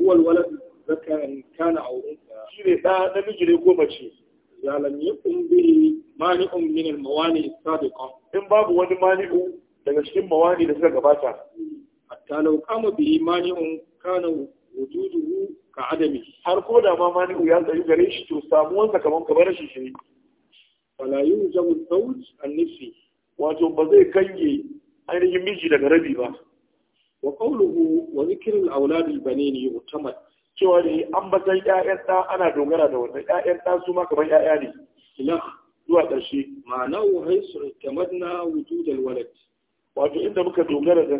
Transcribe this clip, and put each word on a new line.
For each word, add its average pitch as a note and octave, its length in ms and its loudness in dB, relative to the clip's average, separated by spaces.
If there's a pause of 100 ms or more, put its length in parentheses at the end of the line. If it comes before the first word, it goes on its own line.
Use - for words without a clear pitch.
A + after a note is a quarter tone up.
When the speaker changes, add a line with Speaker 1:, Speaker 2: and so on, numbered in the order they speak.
Speaker 1:
هو F#3 120 6
الولد E3+ 460 2 (300)
ذكرا D3+ 540 -6 (140)
كان E3 200 0
أو B2+ 240 -8
أنثى. - 360 -16 (140)
Speaker 2:
Shi G#3 140 -20
ne F3+ 160 4
ɗa F#3+ 340 0
namiji G3 320 -2
ne E3+ 100 6
ko F3 160 4
mace. - 380 -2 (520)
Speaker 1:
إذا C#3 140 -4
لم C#3+ 240 -4
يكن F4 460 -4
به D#4+ 480 6 (240)
مانع F3+ 360 0
من D#3+ 300 -2
الموانع D3+ 540 -2
السابقة. C#3+ 720 -6 (240)
Speaker 2:
In G3 160 -4
babu G3 260 4
wani F3+ 240 2
mani'u F#3 540 0 (320)
daga C#3+ 180 0
cikin F#3+ 240 -4
mawani E3 400 2
da D3 60 0
suka D#3 160 2
gabata. C3+ 460 2 (760)
Speaker 1:
حتى D3+ 300 -6
لو D#3 160 4 (100)
قام A3+ 220 -2
به D#3 320 2
مانع F3+ 340 0 (480)
كان F3 440 -4 (300)
وجوده F#4 720 -6 (260)
كعدمه. C#3 480 -4 (200)
Speaker 2:
Har F#3 200 0
ko A3+ 180 4
da F#3 160 4
ma F3 140 2
mani'u F3+ 360 -2
ya E3 160 4
tsayu D#3+ 240 -2
gare E3 240 4
shi, - 160 -12
to D#3 140 -6 (100)
samuwansa F#3 500 2
kamar, D#3 240 0
kamar E3 220 4
rashin - 220 -6
shi C3 100 -14
ne. C3 120 -12 (1080)
Speaker 1:
فلا C3+ 220 -2
يلزم F3+ 500 2
الزوج G3 520 -2 (220)
النصف. D3 480 -6 (460)
Speaker 2:
Wato D#3 300 0
ba D#3 200 0
zai G3 220 10
kange F#3+ 540 0 (420)
ainihin F3+ 360 0
miji F3 260 -6
daga C#3 200 4
rabi E3 260 2
ba. B2 180 -6 (920)
Speaker 1:
وقوله A#3+ 880 0
وذكر G#3 400 -4
الأولاد D#3+ 560 0
البنين C3+ 460 -4
يعتمد. B2+ 600 -8 (440)
Speaker 2:
Cewa F3+ 240 6
da D#3+ 340 -2
ambatan F#3+ 460 0
ƴaƴan F#3+ 440 0
ɗa F#3 220 0
ana F#3 220 0
dogara D3 400 2
da C3 80 -4
wannan. A#2+ 240 -6
Ƴaƴan F3 420 -2
ɗa F3+ 200 -2
su F3+ 80 -4
ma F3 120 -2
kamar D3+ 220 0
ƴaƴa D#3 340 4
ne. C3 120 -10 (460)
Speaker 1:
إلى D#3 200 -2 (480)
Speaker 2:
Zuwa E3 220 4
ƙarshe. C3+ 380 -4 (200)
Speaker 1:
معناه D3+ 600 -2
حيث F3+ 300 -2
اعتمدنا F3 840 -6
وجود E3 480 -6
الولد. B2+ 380 -6 (680)
Speaker 2:
Wato C#3+ 240 -2
inda F#3+ 240 -2
muka F3 200 0
dogara D3+ 440 2
da C#3 120 -2